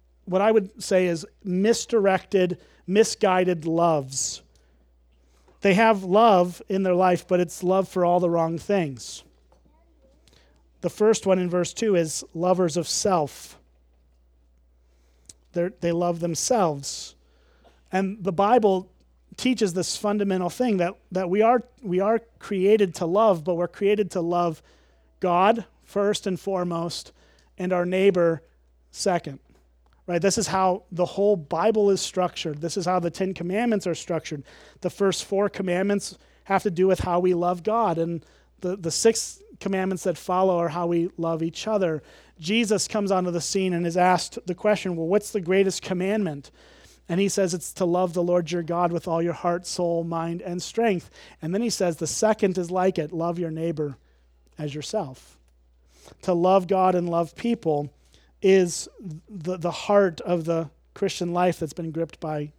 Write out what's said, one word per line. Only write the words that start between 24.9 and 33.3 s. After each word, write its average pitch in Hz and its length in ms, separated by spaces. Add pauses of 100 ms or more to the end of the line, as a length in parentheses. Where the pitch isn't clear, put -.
God 185 480 (180)
first 202 420
and 185 120
foremost, 175 760 (460)
and 180 140
our 175 120
neighbor 180 580 (500)
second. 170 480 (640)
Right? 175 160
This 196 160
is 202 80
how 190 460
the 180 120
whole 202 320
Bible 202 540
is 190 100
structured. 165 600
This 160 160
is 180 100
how 180 140
the 170 100
Ten 190 240